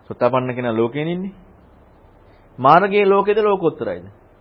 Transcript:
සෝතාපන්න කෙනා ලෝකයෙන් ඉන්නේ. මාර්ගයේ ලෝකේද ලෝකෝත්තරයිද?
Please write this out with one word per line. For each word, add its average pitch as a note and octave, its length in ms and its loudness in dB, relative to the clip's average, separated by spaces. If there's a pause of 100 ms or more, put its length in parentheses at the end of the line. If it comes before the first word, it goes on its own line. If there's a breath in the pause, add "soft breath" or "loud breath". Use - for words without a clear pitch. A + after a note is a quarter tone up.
සෝතාපන්න B2+ 540 -2
කෙනා A#2+ 220 -4
ලෝකයෙන් A#2+ 300 -2
ඉන්නේ. F3+ 260 -8 (1300 soft breath)
මාර්ගයේ F#3+ 460 4
ලෝකේද G3 340 2
ලෝකෝත්තරයිද? D3+ 640 -2 (360)